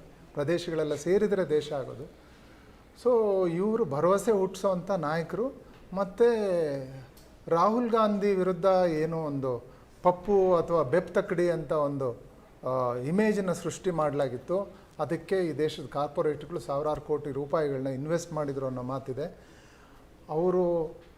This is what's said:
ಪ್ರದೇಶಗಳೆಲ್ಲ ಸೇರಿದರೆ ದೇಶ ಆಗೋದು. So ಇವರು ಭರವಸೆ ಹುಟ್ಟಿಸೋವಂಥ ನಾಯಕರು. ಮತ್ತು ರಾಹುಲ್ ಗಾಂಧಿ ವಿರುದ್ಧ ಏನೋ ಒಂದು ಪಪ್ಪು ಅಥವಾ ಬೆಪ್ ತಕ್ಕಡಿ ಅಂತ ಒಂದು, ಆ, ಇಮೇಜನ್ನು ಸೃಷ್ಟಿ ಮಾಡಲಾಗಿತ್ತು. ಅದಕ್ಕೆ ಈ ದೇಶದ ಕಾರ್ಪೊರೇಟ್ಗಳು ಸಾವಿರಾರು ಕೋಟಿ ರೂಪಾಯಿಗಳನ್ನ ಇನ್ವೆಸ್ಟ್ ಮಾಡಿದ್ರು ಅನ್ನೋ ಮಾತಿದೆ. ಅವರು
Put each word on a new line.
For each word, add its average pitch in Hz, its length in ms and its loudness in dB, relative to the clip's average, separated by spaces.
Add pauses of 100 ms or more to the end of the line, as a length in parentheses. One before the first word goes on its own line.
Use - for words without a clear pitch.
(340)
ಪ್ರದೇಶಗಳೆಲ್ಲ 156 600 -2
ಸೇರಿದರೆ 190 540 0
ದೇಶ 151 240 0
ಆಗೋದು. 127 520 -10 (800)
So 247 60 4 (400)
ಇವರು 214 340 0
ಭರವಸೆ 185 480 2
ಹುಟ್ಟಿಸೋವಂಥ 190 580 0
ನಾಯಕರು. 170 600 -2 (400)
ಮತ್ತು 190 320 0 (1200)
ರಾಹುಲ್ 214 420 4
ಗಾಂಧಿ 208 440 4
ವಿರುದ್ಧ 185 300 0 (240)
ಏನೋ 160 300 0
ಒಂದು 135 460 -4 (380)
ಪಪ್ಪು 185 540 4
ಅಥವಾ 165 260 2
ಬೆಪ್ 160 320 0
ತಕ್ಕಡಿ 175 360 2
ಅಂತ 160 220 -4
ಒಂದು, 143 400 0 (520)
ಆ, 127 320 -2
ಇಮೇಜನ್ನು 185 580 0
ಸೃಷ್ಟಿ 175 360 -6
ಮಾಡಲಾಗಿತ್ತು. 151 840 -2 (240)
ಅದಕ್ಕೆ 165 480 -2
ಈ 147 120 -4
ದೇಶದ 151 280 -2
ಕಾರ್ಪೊರೇಟ್ಗಳು 151 720 -4
ಸಾವಿರಾರು 147 400 -4
ಕೋಟಿ 147 300 -4
ರೂಪಾಯಿಗಳನ್ನ 139 560 -2
ಇನ್ವೆಸ್ಟ್ 156 460 -4
ಮಾಡಿದ್ರು 139 340 -4
ಅನ್ನೋ 127 160 -6
ಮಾತಿದೆ. 131 540 -8 (920)
ಅವರು 175 680 2 (240)